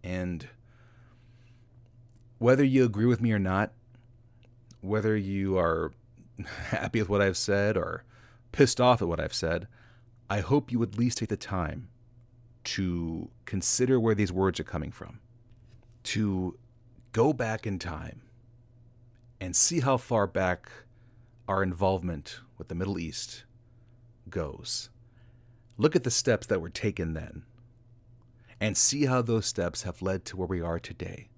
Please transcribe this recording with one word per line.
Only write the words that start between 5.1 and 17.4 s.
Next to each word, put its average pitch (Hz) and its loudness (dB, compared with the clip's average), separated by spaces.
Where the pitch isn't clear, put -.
you 98 0
are 82 2
<laughs> 101 -10
happy - -2
with 101 0
what 101 2
I've 95 2
said 101 2
or 82 -4
pissed - 4
off 123 6
at 90 0
what 80 -2
I've 76 -4
said, 85 -2
I 101 0
hope 120 0
you 117 2
at 101 -4
least 120 2
take 110 -4
the 104 -2
time 80 -4
to 85 -2
consider 123 2
where 113 4
these 98 2
words 92 2
are 80 -6
coming 76 -6
from, - -18
to 92 -2
go 127 2
back 113 -4